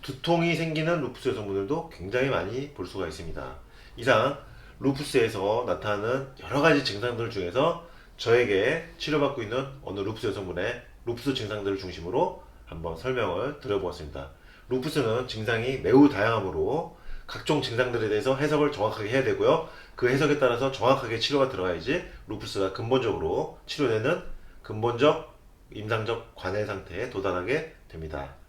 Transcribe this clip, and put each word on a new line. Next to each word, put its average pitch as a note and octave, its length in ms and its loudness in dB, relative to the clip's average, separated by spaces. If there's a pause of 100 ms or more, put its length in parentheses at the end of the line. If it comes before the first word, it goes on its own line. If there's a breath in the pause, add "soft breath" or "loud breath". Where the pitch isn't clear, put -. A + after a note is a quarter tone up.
두통이 E3 540 2
생기는 D#3+ 440 0
루푸스 B2 300 -4
여성분들도 G#2 600 -2
굉장히 A#2+ 420 -2
많이 A2+ 420 -2
볼 F2+ 140 -8
수가 F#2 200 -4
있습니다. D2+ 480 -8 (420 loud breath)
이상 A#2+ 380 4 (440 loud breath)
루푸스에서 A2+ 880 2
나타나는 G#2+ 600 -2 (120)
여러 C3+ 200 -2
가지 D3 240 6
증상들 A2+ 460 -4
중에서 A2+ 580 0 (300 loud breath)
저에게 A#2 800 4
치료받고 C#3+ 460 0
있는 A#2+ 200 -2 (200)
어느 G2+ 160 -6
루푸스 A2 260 -4
여성분의 F#2+ 560 -4 (240)
루푸스 A#2+ 300 -2
증상들을 G2+ 420 -2
중심으로 F#2+ 640 -2 (240 loud breath)
한번 E2 320 -8
설명을 A#2+ 600 -2
드려보았습니다. D#2+ 720 -4 (380 loud breath)
루푸스는 B2+ 580 0
증상이 A#2 540 -2
매우 C3+ 280 10
다양하므로 G2+ 880 0 (300 loud breath)
각종 C#3+ 340 0
증상들에 A#2+ 480 0
대해서 G#2+ 260 2
해석을 D3 360 2
정확하게 G#2+ 360 -2
해야 B2+ 160 2
되고요. A2 460 4 (260 loud breath)
그 B2 140 2
해석에 C#3+ 300 4
따라서 B2 320 4
정확하게 A#2+ 480 2
치료가 C3+ 300 2
들어가야지 F#2 540 -2 (220 loud breath)
루푸스가 G#2 480 -4
근본적으로 A2+ 920 0
치료되는 D3 560 0 (400 soft breath)
근본적 A#2 760 2 (360)
임상적 A2 640 -4
관해 G2+ 300 -2
상태에 G2 460 -6
도달하게 G2 640 -2 (120)
됩니다. D2+ 600 -10